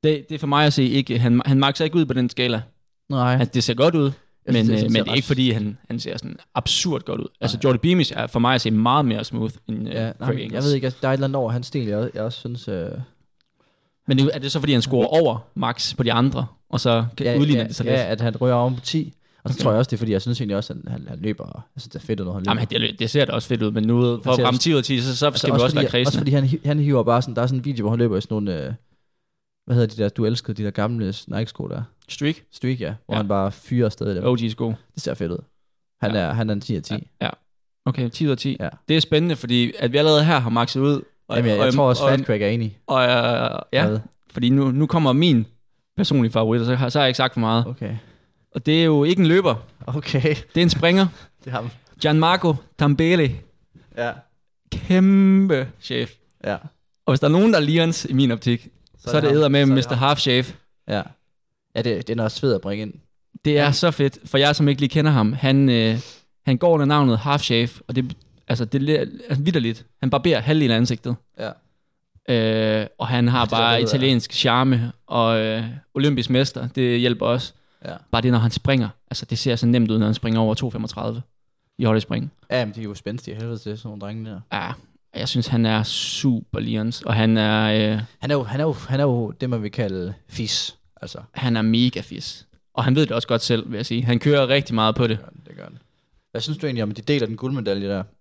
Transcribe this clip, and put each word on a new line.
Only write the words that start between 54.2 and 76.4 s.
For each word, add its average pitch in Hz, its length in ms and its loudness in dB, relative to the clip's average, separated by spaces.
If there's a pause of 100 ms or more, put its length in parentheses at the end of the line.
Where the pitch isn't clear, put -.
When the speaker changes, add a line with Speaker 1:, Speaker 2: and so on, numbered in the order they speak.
Speaker 1:
Kæmpe 190 960 2 (120)
chef. 120 300 -6 (340)
Speaker 2:
Ja. 101 100 -4 (520)
Speaker 1:
Og 143 60 2
hvis 131 80 2
der 151 60 0
er 147 60 4
nogen, 208 200 6
der 185 60 4
er 151 60 2
Lions 160 460 2
i - 20 -2
min 131 180 4
optik, 117 380 -2 (300)
så, - 40 -20
Speaker 2:
Så - 60 -10
er - 20 -4
Speaker 1:
så 131 60 2
er 151 40 4
Speaker 2:
det - 20 -2
Speaker 1:
det 151 80 4
Speaker 2:
ham. 143 80 4
Speaker 1:
eddermame 143 220 4
Speaker 2:
Så - 20 6
er 139 40 6
det 135 80 6
Speaker 1:
Mister 135 220 0
Speaker 2:
ham. 135 120 2
Speaker 1:
Half 147 100 2
Shave. 131 260 2 (440)
Speaker 2:
Ja. 104 140 -2 (720)
Ja, 117 80 -2
det, 110 260 -2
den 113 100 -4
er 113 60 0
også - 160 -4
fed 131 140 2
at 92 60 -2
bringe 101 220 -6
ind. 107 100 -10 (520)
Speaker 1:
Det 147 140 4
er 147 60 4
Speaker 2:
Ja. 143 80 2
Speaker 1:
så 170 180 2
fedt, 139 340 -2
for - 140 -2
jeg, 143 180 4
som 147 120 4
ikke 139 120 0
lige 143 80 0
kender 156 240 2
ham, 113 200 2
han, 135 360 4
øh, 113 300 2 (480)
han 127 120 2
går 175 160 2
under 147 120 2
navnet 139 320 4
Half 143 240 -2
Shave, 117 260 0 (200)
og 127 80 -4
det, 127 200 -4 (320)
altså, 120 160 0
det 139 260 0
er 151 80 2 (300)
altså, 139 140 -2
vitterligt. 131 440 -2 (140)
Han 131 100 0
barberer 143 300 2
halvdelen 143 320 2
af 113 40 4
ansigtet. 120 400 0 (220)
Speaker 2:
Ja. 110 120 -8 (800)
Speaker 1:
Øh, 110 580 0 (120)
og 120 100 -4
han 120 200 2
har 127 160 2
Speaker 2:
Det 104 60 -4
ser 110 60 -2
Speaker 1:
bare 117 200 2
Speaker 2:
fedt 123 80 2
ud, 110 60 0
ja. 139 60 2
Speaker 1:
italiensk 131 360 0
charme, 123 600 2 (140)
og, 113 340 0
øh, 110 240 -2 (300)
olympisk 135 360 0
mester, 127 380 0